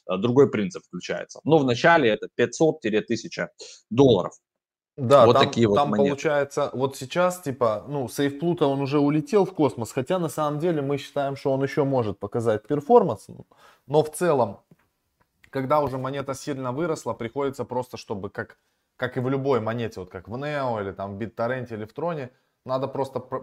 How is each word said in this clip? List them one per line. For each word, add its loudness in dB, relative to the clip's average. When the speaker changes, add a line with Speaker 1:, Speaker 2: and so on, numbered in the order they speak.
Speaker 1:
э, 0
другой 4
принцип -4
включается. -10
Но 4
в 2
начале 4
это -2
пятьсот — 2
тысяча -2
долларов. 4
Speaker 2:
Да, 8
Speaker 1:
Вот 8
Speaker 2:
там, 4
Speaker 1:
такие 2
вот 2
Speaker 2:
там 2
Speaker 1:
монеты. 2
Speaker 2:
получается, -2
вот -4
сейчас, -2
типа, -2
ну, -4
Safe -2
Pluto, 0
он 2
уже 0
улетел 2
в -8
космос, 0
хотя -2
на -2
самом -2
деле 0
мы -2
считаем, -4
что -2
он 0
ещё 0
может 0
показать -2
перформанс, 4
но 4
в -8
целом, 2
когда 0
уже -2
монета -6
сильно -6
выросла, -4
приходится -6
просто, -6
чтобы -8
как, -10
как -6
и -2
в -2
любой 0
монете, -6
вот -14
как -16
в -10
Neo -6
или -8
там -10
в -10
BitTorrent -6
или -10
в -20
Троне, -6
надо -2
просто -4
пр-, -8